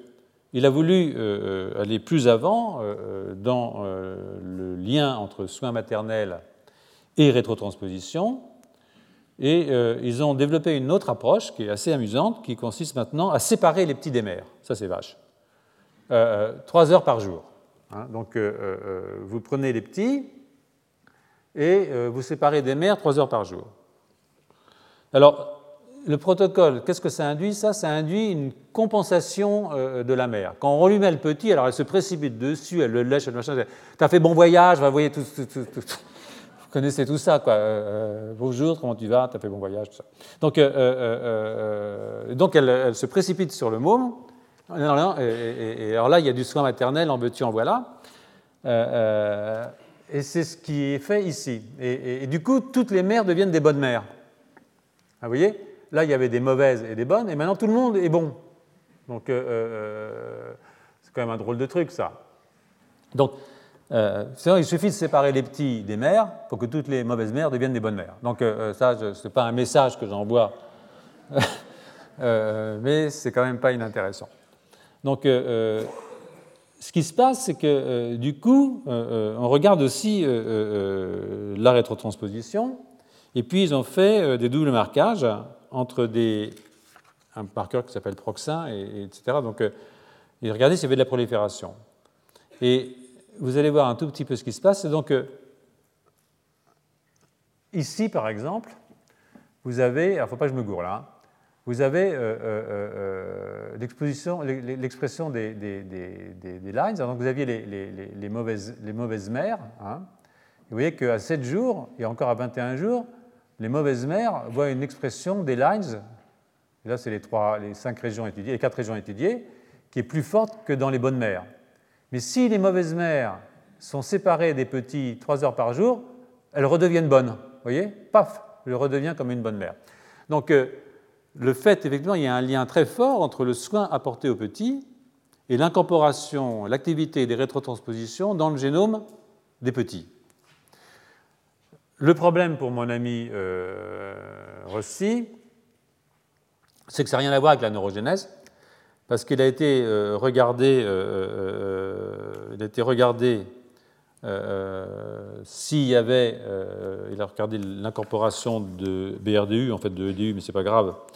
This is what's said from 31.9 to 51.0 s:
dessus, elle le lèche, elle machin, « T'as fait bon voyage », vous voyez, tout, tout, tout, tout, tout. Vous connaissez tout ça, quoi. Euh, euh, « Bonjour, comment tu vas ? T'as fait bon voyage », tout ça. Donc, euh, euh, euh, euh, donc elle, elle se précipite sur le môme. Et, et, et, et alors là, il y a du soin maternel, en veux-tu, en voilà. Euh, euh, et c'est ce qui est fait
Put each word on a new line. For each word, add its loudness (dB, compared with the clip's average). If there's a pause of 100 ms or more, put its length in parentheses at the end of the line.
dessus, -2
elle 2
le 2
lèche, 0
elle -6
machin, « -4 (400)
T'as 4
fait 8
bon 6
voyage », 10
vous 6
voyez, 4
tout, -6 (100)
tout, -6
tout, -8
tout, -10
tout. -10 (640)
Vous -20
connaissez 0
tout 0
ça, 4
quoi. 4
Euh, -2
euh, « -12
Bonjour, 0
comment -2
tu -6
vas ? 2
T'as -8
fait -8
bon -8
voyage », -6
tout -20
ça. -18 (380)
Donc, 2
euh, 8
euh, 0
euh, -2
euh, -6
donc 4
elle, 8
elle 4
se -4
précipite -2
sur -2
le -2
môme. 4 (600)
Et, -6
et, 2
et, -4
et 0
alors 4
là, 8
il 0
y 4
a 2
du -2
soin -2
maternel, 0
en 0
veux-tu, -2
en 0
voilà. -2 (640)
Euh, 2
euh, -2 (460)
et -4
c'est -2
ce -8
qui -4
est -2
fait 0